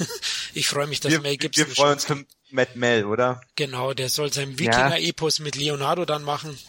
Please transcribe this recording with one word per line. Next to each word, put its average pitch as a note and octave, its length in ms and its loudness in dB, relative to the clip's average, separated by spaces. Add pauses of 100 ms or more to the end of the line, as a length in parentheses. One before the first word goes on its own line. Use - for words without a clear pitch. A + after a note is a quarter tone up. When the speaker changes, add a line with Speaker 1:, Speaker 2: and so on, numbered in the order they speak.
(160)
Speaker 1:
<laughs> - 380 -6
ich D#3 140 -2
freue C#3+ 180 -2
mich, D3 140 -4
dass D3 120 2
Speaker 2:
Wir, D#3+ 80 4
Speaker 1:
Mel C#3+ 160 -2
Gibson D3+ 300 0
Speaker 2:
wir C3 80 -8
freuen C#3+ 200 6
uns C#3 100 -4
für C#3+ 200 -4 (260)
Matt B2+ 260 2
Mel, A#2+ 280 4
oder? B2 360 0 (160)
Speaker 1:
Genau, C3+ 380 -2
der C3 140 -4
soll D3 240 -2
seinem C#3 200 -4
Speaker 3:
Ja. B2 80 -8
Speaker 1:
Wikinger-Epos D#3 800 2
mit D3 160 -8
Leonardo D3 480 0
dann D3 180 -2
machen, D3 360 -6 (100)